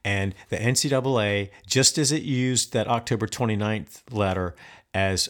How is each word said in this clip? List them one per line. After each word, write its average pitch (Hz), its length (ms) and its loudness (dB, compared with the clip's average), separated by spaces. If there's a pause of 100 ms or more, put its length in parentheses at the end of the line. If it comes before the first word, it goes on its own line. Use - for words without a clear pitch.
And 98 320 -2 (140)
the - 120 -4
N 120 140 2
C 147 140 0
double 131 320 2
A, 101 300 0 (140)
just - 320 2
as 143 140 2
it 156 120 -2
used 127 480 0
that 120 160 0
October 117 400 0
twenty-ninth 107 800 -2
letter 92 460 0 (360)
as 95 380 0